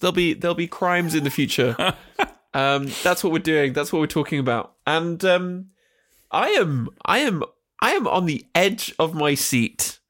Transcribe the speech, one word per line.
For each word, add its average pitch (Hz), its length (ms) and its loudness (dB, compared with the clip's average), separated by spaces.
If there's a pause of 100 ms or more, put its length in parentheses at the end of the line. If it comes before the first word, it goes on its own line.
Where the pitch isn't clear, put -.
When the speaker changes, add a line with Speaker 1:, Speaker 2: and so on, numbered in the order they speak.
Speaker 1:
There'll 180 100 2
be, 175 220 2
there'll 175 220 -2
be 170 100 -2
crimes 175 480 -2
in 156 100 0
the 139 60 0
future. 127 480 0
Speaker 2:
<laughs> 180 180 -2 (600)
Speaker 1:
Um, 139 360 0 (100)
that's 180 220 0
what 170 100 0
we're 160 60 0
doing. 147 340 2
That's 143 180 -2
what 175 60 0
we're 156 80 2
talking 151 320 -2
about. 123 360 -2 (120)
And, 165 400 0
um, 180 440 0 (600)
I 233 200 0
am, 160 400 0 (140)
I 208 160 2
am, 214 240 0 (380)
I 254 120 2
am 277 140 0
on 180 200 2
the 147 260 -2
edge 190 460 0
of 160 160 0
my 147 180 2
seat, - 640 -2 (100)